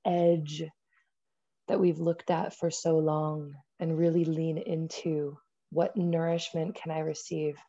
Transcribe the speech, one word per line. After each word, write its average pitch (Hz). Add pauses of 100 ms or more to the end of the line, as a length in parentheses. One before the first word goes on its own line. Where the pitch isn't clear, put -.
edge 170 (1040)
that -
we've 170
looked 170
at 165
for 170
so 160
long 151 (240)
and 165
really 170
lean 160
into 160 (320)
what 165
nourishment 170
can -
I 156
receive 156 (120)